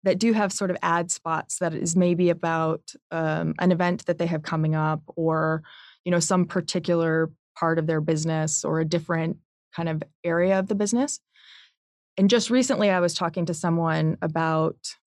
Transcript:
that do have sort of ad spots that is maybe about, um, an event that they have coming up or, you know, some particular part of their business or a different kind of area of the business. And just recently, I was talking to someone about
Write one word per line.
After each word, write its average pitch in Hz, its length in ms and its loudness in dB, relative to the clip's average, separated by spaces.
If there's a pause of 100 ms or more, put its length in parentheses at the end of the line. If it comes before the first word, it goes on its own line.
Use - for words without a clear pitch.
that 185 140 2
do 226 140 4
have 208 200 2
sort 190 180 -4
of 175 120 -2
ad 175 280 0
spots - 480 -6
that 160 160 -2
is 170 220 -2
maybe 175 340 4
about, 165 640 -2 (180)
um, 160 480 -2
an 180 140 4
event 175 340 0
that 170 120 -2
they 170 80 0
have 160 160 -2
coming 156 320 0
up 156 280 0 (140)
or, 160 460 0 (420)
you 180 80 0
know, 175 80 4
some 180 260 2
particular 165 840 0 (280)
part 165 220 2
of 156 80 -2
their 156 120 0
business 156 640 -2
or 160 140 0
a 160 60 0
different 165 540 -2 (360)
kind 165 140 -4
of 160 140 -4 (200)
area 180 380 2
of 190 80 -4
the 208 80 0
business. 233 420 -2 (1000)
And 190 140 4
just 226 180 2
recently, 247 420 2
I 185 100 2
was 175 140 2
talking 170 320 -2
to 170 80 -4
someone 165 680 0
about 160 720 -2 (160)